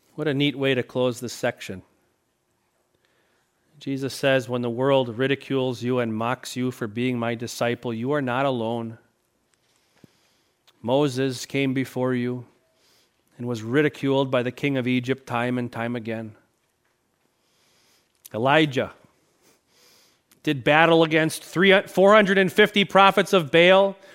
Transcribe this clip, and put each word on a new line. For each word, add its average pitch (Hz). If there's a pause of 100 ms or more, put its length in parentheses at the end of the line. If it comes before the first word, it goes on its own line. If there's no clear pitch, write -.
(140)
What 151
a 143
neat 143
way 135
to 123
close 127
this 120
section. 110 (2000)
Jesus 135
says, 135
"When 123
the 120
world 127
ridicules 131
you 123
and 113
mocks 117
you 127
for 123
being 120
my 117
disciple, 120
you 120
are 147
not 127
alone. 117 (1800)
Moses 131
came 139
before 127
you 123 (920)
and 123
was 120
ridiculed 139
by 127
the 123
king 139
of 123
Egypt 127
time 123
and 123
time 120
again. 110 (2000)
Elijah 135 (1500)
did 143
battle 165
against 156
three, 190
four 196
hundred 196
and 190
fifty 202
prophets 196
of 170
Baal. 190 (180)